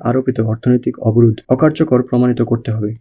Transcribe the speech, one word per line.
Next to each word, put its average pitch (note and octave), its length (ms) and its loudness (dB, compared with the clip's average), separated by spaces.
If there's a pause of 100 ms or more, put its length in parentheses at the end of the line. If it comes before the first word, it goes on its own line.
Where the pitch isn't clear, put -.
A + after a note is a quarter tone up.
আরোপিত B2+ 400 -2
অর্থনৈতিক B2 580 0
অবরোধ A2+ 360 2 (140)
অকার্যকর D3+ 540 2
প্রমাণিত B2 380 0
করতে A#2 300 -2
হবে। A2 180 -4 (120)